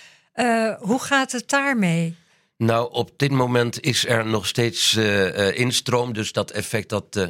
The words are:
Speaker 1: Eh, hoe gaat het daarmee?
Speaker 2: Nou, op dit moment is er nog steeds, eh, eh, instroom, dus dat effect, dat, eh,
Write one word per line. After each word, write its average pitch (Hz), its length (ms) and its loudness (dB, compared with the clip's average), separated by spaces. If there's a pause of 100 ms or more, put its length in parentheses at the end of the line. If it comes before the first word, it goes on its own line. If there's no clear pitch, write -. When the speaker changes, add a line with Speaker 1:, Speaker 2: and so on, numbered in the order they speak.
(320)
Speaker 1:
Eh, 226 460 0
hoe 233 220 -2
gaat 269 320 0
het 240 160 -8
daarmee? 185 680 0 (400)
Speaker 2:
Nou, 117 360 2
op 120 240 -2
dit 143 140 2
moment 123 500 2
is - 260 0
er 113 200 2
nog 107 200 0
steeds, - 500 0
eh, 101 520 2
eh, 85 100 0
instroom, 123 540 0
dus 107 200 -6
dat 104 180 -2
effect, 107 380 -6
dat, - 280 -6
eh, 95 140 0